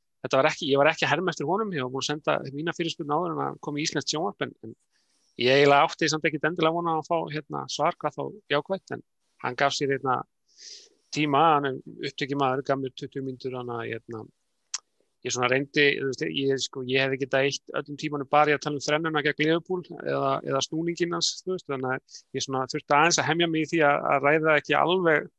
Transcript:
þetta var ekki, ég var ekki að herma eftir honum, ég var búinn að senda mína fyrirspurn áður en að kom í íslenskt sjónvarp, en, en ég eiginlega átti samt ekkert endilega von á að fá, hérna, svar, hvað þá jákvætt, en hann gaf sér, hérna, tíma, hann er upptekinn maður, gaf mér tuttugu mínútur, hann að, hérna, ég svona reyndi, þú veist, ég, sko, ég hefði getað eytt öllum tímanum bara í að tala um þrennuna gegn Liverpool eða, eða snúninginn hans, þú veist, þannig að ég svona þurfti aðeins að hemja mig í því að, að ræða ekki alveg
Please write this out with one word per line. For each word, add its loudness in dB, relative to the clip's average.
þetta 2
var 6
ekki, -6
ég 4
var 6
ekki 0
að 2
herma -2
eftir -4
honum, -2
ég -2
var -6
búinn -6
að -2
senda 0
mína -4
fyrirspurn -4
áður -4
en -6
að -8
kom -6
í -2
íslenskt -4
sjónvarp, -4
en, -12
en -14
ég 6
eiginlega 8
átti -2
samt -2
ekkert -4
endilega 2
von -2
á 0
að -8
fá, 0
hérna, -8
svar, 0
hvað -6
þá -4
jákvætt, -2
en -12
hann -4
gaf 2
sér, -2
hérna, 0
tíma, 2
hann 0
er -8
upptekinn -4
maður, 0
gaf 0
mér -6
tuttugu -10
mínútur, -8
hann -8
að, -6
hérna, -12
ég -6
svona -2
reyndi, 0
þú -4
veist, -6
ég, -2
sko, -10
ég 0
hefði -2
getað 0
eytt -6
öllum -10
tímanum -6
bara 4
í 4
að -6
tala -2
um -14
þrennuna 0
gegn 0
Liverpool 0
eða, -2
eða 0
snúninginn -4
hans, 0
þú -4
veist, -8
þannig -4
að -8
ég -4
svona 0
þurfti 0
aðeins 6
að 0
hemja 2
mig 0
í -10
því 4
að, 4
að 2
ræða 4
ekki 0
alveg 2